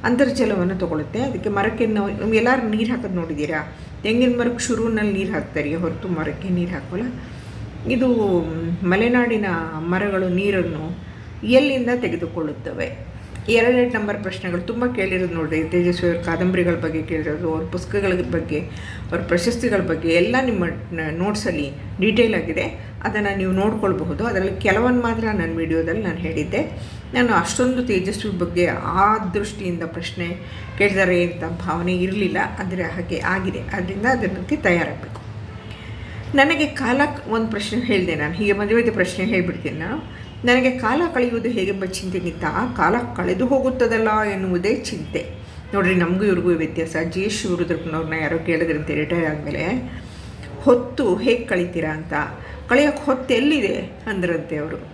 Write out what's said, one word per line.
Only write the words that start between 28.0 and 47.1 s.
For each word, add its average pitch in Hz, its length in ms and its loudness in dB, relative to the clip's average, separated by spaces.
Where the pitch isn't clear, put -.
ಬಗ್ಗೆ 175 360 2
ಆ 196 500 2
ದೃಷ್ಟಿಯಿಂದ 190 680 -2
ಪ್ರಶ್ನೆ 170 400 -6
ಕೇಳ್ತಾರೆ 185 460 4
ಅಂತ 170 200 -4
ಭಾವನೆ 175 520 -2
ಇರಲಿಲ್ಲ, 190 420 0
ಆದರೆ 185 240 -4
ಹಾಗೆ 165 360 -4
ಆಗಿದೆ. 185 420 0
ಆದ್ದರಿಂದ 196 300 -2
ಅದ್ರ 240 220 4
ಬಗ್ಗೆ 190 280 -2
ತಯಾರಾಗಬೇಕು. 170 640 0
ನನಗೆ 294 300 4
ಕಾಲ, 262 340 0
ಒಂದು 226 200 0
ಪ್ರಶ್ನೆ 214 320 -2
ಹೇಳಿದೆ 180 340 2
ನಾನು, 151 200 -2
ಹೀಗೆ 202 180 2
ಮದುವೆ 214 380 4
ಪ್ರಶ್ನೆ 185 340 0
ಹೇಳ್ಬಿಡ್ತೀನಿ 175 540 0
ನಾನು. 214 460 -8
ನನಗೆ 254 260 6
ಕಾಲ 247 320 0
ಕಳೆಯುವುದು 240 340 0
ಹೇಗೆಂಬ 196 360 0
ಚಿಂತೆಗಿಂತ 180 600 -4
ಕಾಲ 165 180 4
ಕಳೆದು 185 300 0
ಹೋಗುತ್ತದಲ್ಲ 226 760 2
ಎನ್ನುವುದೇ 190 520 0
ಚಿಂತೆ. - 520 -6
ನೋಡ್ರಿ, 190 200 4
ನಮಗೂ 180 300 2
ಇವ್ರಿಗೂ 180 240 4
ವ್ಯತ್ಯಾಸ. 160 480 0